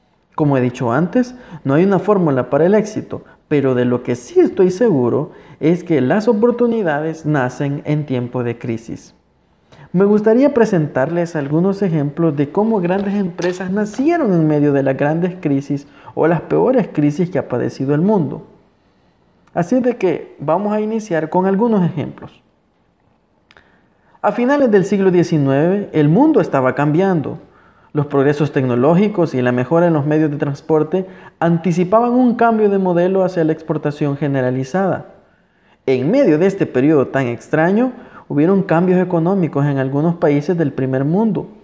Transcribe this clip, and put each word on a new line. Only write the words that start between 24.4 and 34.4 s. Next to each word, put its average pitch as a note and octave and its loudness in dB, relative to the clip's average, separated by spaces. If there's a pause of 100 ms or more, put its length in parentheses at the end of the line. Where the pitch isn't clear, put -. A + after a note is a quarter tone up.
del G3 4
siglo G3 2
diecinueve, E3+ 0
el D3+ 2
mundo C4+ 4
estaba B2+ 0
cambiando. D3+ 0 (540)
Los C#3+ -2
progresos C#3+ 2
tecnológicos D3+ 2
y B2 0
la B2 2
mejora C#3+ 0
en E3+ 2
los C#3+ -2
medios D#3 0
de C#3+ -6
transporte D3+ -2 (340)
anticipaban F3+ 0
un B3 4
cambio A3+ 2
de G3 0
modelo F#3 2
hacia F3+ -2
la D#3 0
exportación D3 -4
generalizada. C#3 -2 (720)